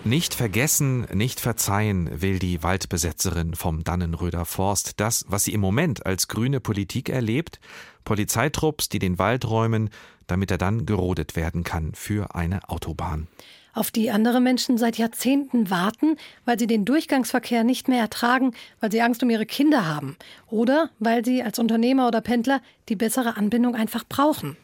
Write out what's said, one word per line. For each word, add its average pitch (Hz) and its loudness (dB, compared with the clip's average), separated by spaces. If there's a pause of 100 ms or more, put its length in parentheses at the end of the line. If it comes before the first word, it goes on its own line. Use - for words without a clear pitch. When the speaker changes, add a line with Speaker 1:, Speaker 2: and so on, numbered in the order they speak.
Speaker 1:
Nicht 135 2
vergessen, 127 0
nicht 110 0
verzeihen 101 0
will 95 0
die 90 -2
Waldbesetzerin 85 -2
vom 82 -4
Dannenröder 85 -2
Forst. - -4
Das, - 0
was 101 -2
sie - -2
im 107 0
Moment 113 0
als 92 -2
grüne 127 -2
Politik 101 -4
erlebt, 123 -2 (440)
Polizeitrupps, 113 0
die - -2
den 90 0
Wald 110 2
räumen, 110 0 (340)
damit 92 -2
er 92 0
dann 90 0
gerodet 90 0
werden 85 -2
kann 80 -4
für - -6
eine 87 -2
Autobahn. 80 -6 (480)
Speaker 2:
Auf 220 -4
die 220 0
andere 233 2
Menschen 247 2
seit 233 0
Jahrzehnten 233 0
warten, 202 2 (300)
weil 240 2
sie 233 0
den 220 2
Durchgangsverkehr 240 0
nicht 254 0
mehr 247 4
ertragen, 247 2 (260)
weil 220 0
sie 226 2
Angst 240 2
um 247 2
ihre 220 2
Kinder 285 4
haben 147 -6 (300)
oder 240 2
weil 226 2
sie 254 2
als 214 -4
Unternehmer 233 4
oder 226 2
Pendler 247 2 (280)
die 226 2
bessere 226 0
Anbindung 233 2
einfach 220 -2
brauchen. 277 0